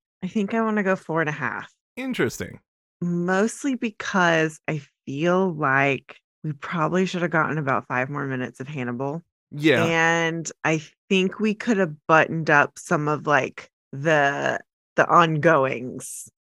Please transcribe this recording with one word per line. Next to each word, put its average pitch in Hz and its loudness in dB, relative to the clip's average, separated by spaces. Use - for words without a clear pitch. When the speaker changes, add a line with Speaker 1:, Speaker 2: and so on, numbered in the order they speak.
Speaker 1:
I 185 -4
think 208 -2
I 226 0
wanna 214 0
go 190 2
four 165 -2
and 151 0
a 151 -2
half. 110 -8
Speaker 2:
Interesting. 165 -6
Speaker 1:
Mostly 185 -2
because 170 0
I 156 -4
feel 175 0
like 139 0
we 151 -4
probably 170 -2
should 175 -4
have 170 -2
gotten 156 0
about 135 -2
five 127 -2
more 143 -6
minutes 127 -6
of 135 -12
Hannibal. 139 -6
Speaker 2:
Yeah. 143 2
Speaker 1:
And 165 0
I 156 0
think 190 0
we 214 0
could 220 -2
have 165 0
buttoned 160 4
up 143 4
some 151 -2
of, 143 -4
like, 135 0
the, 143 0
the 160 4
ongoings. 147 2